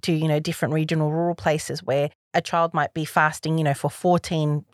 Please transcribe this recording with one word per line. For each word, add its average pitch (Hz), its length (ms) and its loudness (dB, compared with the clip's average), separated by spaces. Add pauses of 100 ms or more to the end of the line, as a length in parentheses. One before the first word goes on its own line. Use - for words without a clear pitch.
to, 180 100 0
you 156 160 2
know, 151 120 2
different 156 340 -2
regional 156 380 0
rural 170 240 0
places 156 480 -2
where 139 260 0 (240)
a 170 80 2
child 170 320 0
might 147 200 0
be 156 120 -4
fasting, 156 520 0
you 160 60 2
know, 147 100 2
for 139 160 -2
fourteen, 156 840 0